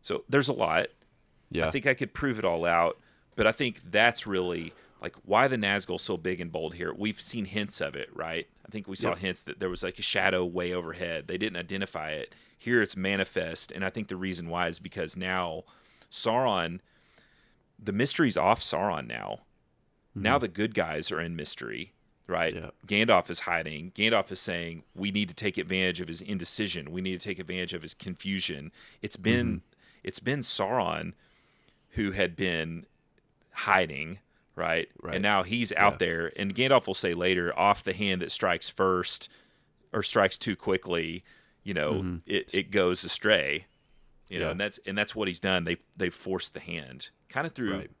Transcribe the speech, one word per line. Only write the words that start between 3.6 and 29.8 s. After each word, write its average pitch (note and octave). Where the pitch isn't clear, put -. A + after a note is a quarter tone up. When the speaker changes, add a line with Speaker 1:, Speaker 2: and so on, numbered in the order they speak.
Speaker 1:
that's A2+
really, F2
like, -
why A2
the C3
Nazgul G2+
so -
big F2
and F2
bold D#2+
here. F2
We've G#2
seen A2
hints G2+
of D2
it, C#2
right? E2
I -
think G#2+
we F#2+
saw G2
Speaker 2:
Yep. F2
Speaker 1:
hints F#2
that -
there F#2+
was, F2+
like, F#2
a G#2
shadow F#2
way F2
overhead. E2
They F2+
didn't G2+
identify F2
it. D2
Here A#2+
it's G2
manifest, F#2
and F#2+
I F#2+
think G#2+
the F#2+
reason F2+
why E2+
is E2+
because E2
now F2+
Sauron, G2+
the G#2+
mystery's B2
off F#2
Sauron D#2
now. G#1+
Now G#2+
Speaker 2:
Mm-hmm. C3+
Speaker 1:
the G#2+
good G2+
guys D#2+
are D#2+
in E2+
mystery, C#2+
right? E2+
Speaker 2:
Yeah. E2
Speaker 1:
Gandalf G#2
is F2
hiding. E2
Gandalf G#2+
is F#2+
saying, E2+
"We G2+
need G2+
to -
take G2+
advantage F#2
of E2+
his E2
indecision. F2
We F#2
need F#2
to -
take F#2
advantage F2+
of E2+
his D#2+
confusion." F2+
It's -
been, A#2+
Speaker 2:
Mm-hmm. E2+